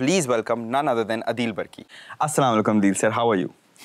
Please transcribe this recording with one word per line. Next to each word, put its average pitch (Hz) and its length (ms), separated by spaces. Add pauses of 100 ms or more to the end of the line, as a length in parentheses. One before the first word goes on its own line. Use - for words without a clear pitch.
Please 160 240
welcome 117 420
none 143 200
other 113 160
than 113 240
Adil 117 320
Barki. - 240 (340)
Assalamu 135 420
alaikum, 107 200
Adil 98 160
sir. 110 120
How 117 220
are 104 60
you? 82 160 (320)